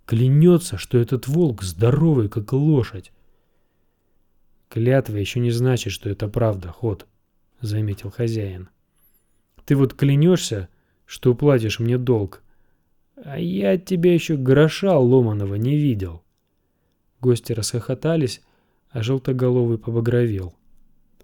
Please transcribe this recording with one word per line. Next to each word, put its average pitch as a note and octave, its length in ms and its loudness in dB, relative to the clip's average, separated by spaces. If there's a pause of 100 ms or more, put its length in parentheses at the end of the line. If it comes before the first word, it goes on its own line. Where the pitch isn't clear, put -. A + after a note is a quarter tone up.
Клянётся, C#3+ 720 4
что - 200 -2
этот A#2+ 300 -2
волк C#3+ 340 0
здоровый, A#2 640 2
как G#2 240 -8
лошадь». C3+ 600 0 (1600)
«Клятва A#2+ 480 0
ещё G2+ 240 -4
не A#2+ 100 0
значит, A#2+ 420 -2
что - 160 -10
это G2+ 200 -6
правда, G2+ 400 -4
Ход», G2+ 380 -8 (540)
заметил G#2+ 500 -6
хозяин. G2+ 600 -6 (920)
«Ты C#3+ 120 2
вот C3+ 180 2
клянёшься, C#3 760 0 (380)
что - 260 0
уплатишь A#2 480 2
мне A#2+ 180 0
долг, A#2+ 440 -2 (760)
а - 220 -14
я F#3+ 340 -2
от F#3 120 -2
тебя F3 280 2
ещё E3 240 0
гроша D3 640 2
ломаного A2+ 560 2
не A#2+ 220 0
видел». G#2 460 -2 (1000)
Гости A#2+ 320 0
расхохотались, B2+ 920 -4 (480)
а A2+ 120 -6
желтоголовый B2 760 0
побагровел. A#2 760 -2 (680)